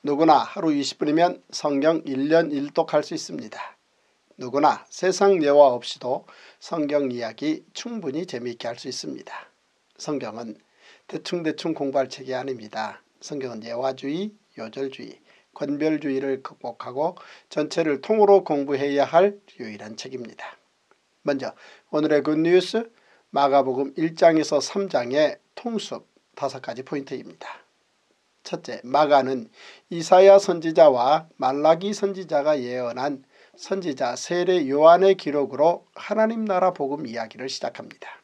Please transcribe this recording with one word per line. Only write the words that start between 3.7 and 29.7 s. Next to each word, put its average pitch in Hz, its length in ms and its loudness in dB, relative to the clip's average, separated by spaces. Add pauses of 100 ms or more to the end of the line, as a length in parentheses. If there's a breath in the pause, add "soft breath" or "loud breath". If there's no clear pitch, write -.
누구나 127 520 0
세상 190 540 2
예화 143 140 6 (100)
없이도 123 580 -4 (360 loud breath)
성경 147 500 -2
이야기 120 640 -6
충분히 185 520 -8
재미있게 120 440 -10
할 120 80 -10
수 - 100 -14
있습니다. - 460 -12 (640)
성경은 117 580 -10 (520 soft breath)
대충대충 160 680 -6
공부할 139 340 -4
책이 131 260 -12
아닙니다. 113 680 -10 (180)
성경은 127 420 -10
예화주의, 131 680 -6 (260)
요절주의, 120 640 -12 (340 soft breath)
권별주의를 143 880 -2
극복하고 147 760 -8 (320 loud breath)
전체를 151 500 -2
통으로 202 460 6
공부해야 143 580 0
할 190 340 4 (220)
유일한 107 380 -12
책입니다. 123 480 -14 (800)
먼저 139 280 -4 (400 soft breath)
오늘의 151 320 2
굿뉴스, 175 680 2 (420 soft breath)
마가복음 135 680 2
일 165 180 -4
장에서 156 460 4
삼 196 260 -4
장의 139 520 0 (160)
통습 214 520 -8 (300)
다섯 135 240 -8
가지 127 220 -12
포인트입니다. 135 640 -10 (960)
첫째, - 400 -10
마가는 135 680 2 (400 loud breath)